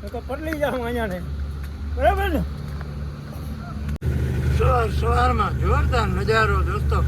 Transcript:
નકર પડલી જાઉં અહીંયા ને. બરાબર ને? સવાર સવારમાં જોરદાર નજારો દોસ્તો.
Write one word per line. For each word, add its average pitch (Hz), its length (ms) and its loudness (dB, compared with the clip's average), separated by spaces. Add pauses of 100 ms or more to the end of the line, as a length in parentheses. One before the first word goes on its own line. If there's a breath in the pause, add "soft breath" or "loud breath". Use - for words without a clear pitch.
નકર 208 240 -8
પડલી 311 320 -6
જાઉં 269 260 -2
અહીંયા 233 200 -4
ને. 180 160 -6 (720)
બરાબર 392 340 2
ને? 269 140 0 (2250)
સવાર 240 340 4
સવારમાં 233 680 2
જોરદાર 247 480 4
નજારો 202 540 2
દોસ્તો. 185 460 2